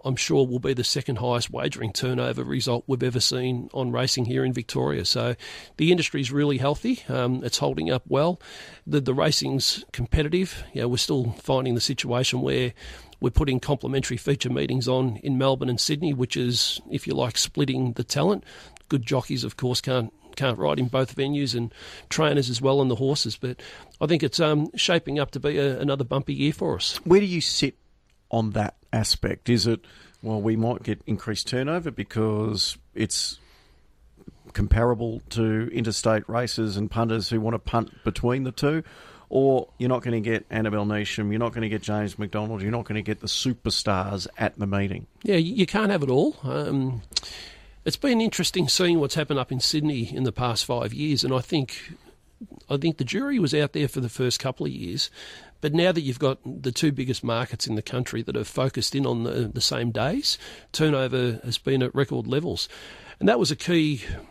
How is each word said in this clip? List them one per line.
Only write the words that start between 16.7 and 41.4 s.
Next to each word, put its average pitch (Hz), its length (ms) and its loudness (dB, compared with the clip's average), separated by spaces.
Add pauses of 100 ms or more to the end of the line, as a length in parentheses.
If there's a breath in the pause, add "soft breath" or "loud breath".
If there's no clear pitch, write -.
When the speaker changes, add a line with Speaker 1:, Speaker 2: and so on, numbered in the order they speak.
Speaker 1:
if - 160 -6
you - 80 -2
like, 123 240 -2
splitting 131 560 0
the 120 100 -4
talent. 175 400 0 (460 loud breath)
Good 127 160 2
jockeys, 131 360 -2
of 120 140 -6
course, 123 240 0
can't, 127 320 0 (240)
can't 131 220 0
ride 147 200 2
in 127 100 2
both 131 280 0
venues, 139 400 0
and 117 160 -2 (380 loud breath)
trainers 147 400 2
as 120 100 -2
well, 139 220 4
and 131 80 4
the 117 60 2
horses. 135 420 0
But 123 200 -6 (440 loud breath)
I 156 40 2
think 156 160 4
it's, 143 160 0
um, 151 380 4
shaping 160 420 2
up 139 120 0
to 131 100 -6
be 143 160 0
a, 139 240 2
another 139 240 0
bumpy 135 300 -2
year 139 180 0
for 160 240 -2
us. - 200 -2 (100)
Speaker 2:
Where 185 140 10
do 208 60 2
you 175 140 0
sit - 340 0 (560)
on 110 200 2
that 104 260 -2 (160)
aspect? - 560 -2
Is 113 180 6
it, 113 140 2 (420 loud breath)
well, 110 180 -2
we 110 140 2
might 113 300 0
get 104 200 -4
increased - 440 -4
turnover 151 420 -2
because 107 880 -2 (160)
it's - 460 -2 (1120 soft breath)
comparable 113 800 2
to 113 420 2
interstate 110 560 2
races 110 480 -2
and 104 140 -2
punters 113 400 0
who 113 100 2
want 113 140 0
to 110 40 -2
punt - 320 -2 (140)
between 123 400 0
the 127 80 -4
two, 147 300 0 (480 loud breath)
or 135 380 4 (100)
you're 123 120 2
not 127 120 2
gonna 117 180 0
get 110 300 0
Annabelle 107 360 0
Neasham, 104 440 -2
you're 107 80 0
not 117 140 0